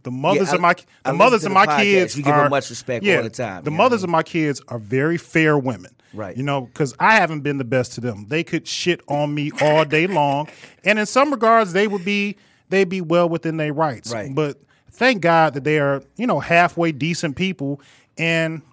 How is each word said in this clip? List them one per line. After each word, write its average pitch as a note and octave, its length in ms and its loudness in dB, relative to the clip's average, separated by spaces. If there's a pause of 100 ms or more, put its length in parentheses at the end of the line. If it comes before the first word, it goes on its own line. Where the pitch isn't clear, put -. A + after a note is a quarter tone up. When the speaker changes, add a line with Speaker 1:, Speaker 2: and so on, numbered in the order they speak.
Speaker 1:
the C3 80 -10
mothers E3+ 360 0
Speaker 2:
Yeah, D3 60 0
I, - 20 2
Speaker 1:
of E3 60 0
my, F3 120 4
the - 80 -8 (240)
Speaker 2:
I C3 60 -4
listen C#3 60 -4
Speaker 1:
mothers B3 240 4
Speaker 2:
to D3+ 60 -4
Speaker 1:
of - 40 -2
Speaker 2:
the - 20 -2
Speaker 1:
my G3 140 6
Speaker 2:
podcast. D3 160 0
Speaker 1:
kids F#3+ 340 2
Speaker 2:
You D3 60 -6
give C#3+ 100 2
'em D3 60 4
Speaker 1:
are C#3+ 100 4
Speaker 2:
much C#3 220 -2
respect A#2+ 340 -6
Speaker 1:
yeah, F#3 120 4
Speaker 2:
all B2 60 0
the A2+ 60 -6
time, G#2 340 -8
Speaker 1:
the D3+ 80 -6
Speaker 2:
you D#3 60 -6
know - 0 -
what G3+ 60 4
I - 20 6
Speaker 1:
mothers A#3+ 180 0
of F3+ 60 -4
Speaker 2:
mean? - 40 -4
Speaker 1:
my E3 100 2
kids D#3 460 -2
are A#2+ 100 -8
very C3 380 -2
fair D#3 400 2
women. A#2 340 -6 (220)
Speaker 2:
Right. G2+ 220 -10
Speaker 1:
You A#2+ 80 -8
know, C#3 300 -4
'cause C#3 260 -4
I G#3+ 160 4
haven't D#3+ 260 0
been C#3+ 180 -4
the C3 40 -4
best B2 300 -2
to A#2 80 -12
them. G#2 260 -8
They D#3 160 -2
could E3 240 -6
shit - 400 -2
on D3 280 -2
me D3 160 -4 (100)
all D3+ 240 4
day D#3 220 0
long, D3 400 0 (200)
Speaker 2:
<laughs> - 160 -20
Speaker 1:
and G#3 160 2
in G#3+ 60 0
some C#4 260 2
regards, A3+ 420 2
they G3+ 140 2
would G3 180 -4
be, G3+ 320 -2 (320)
they'd F#3+ 200 2
be F#3 120 -4
well E3+ 280 2
within E3 280 -4
their D3+ 160 -2
rights. C#3 380 -4
Speaker 2:
Right. A#2 220 -8
Speaker 1:
But C#3+ 240 -2 (340)
thank A#3 300 0
God E3 340 4
that C3+ 80 -8
they D3+ 160 2
are, C#3 220 0 (160)
you A3+ 100 -4
know, F3 120 0
halfway E3+ 520 2
decent D#3 440 -4
people, D3 460 -4 (360)
and, D#3+ 440 -2 (100)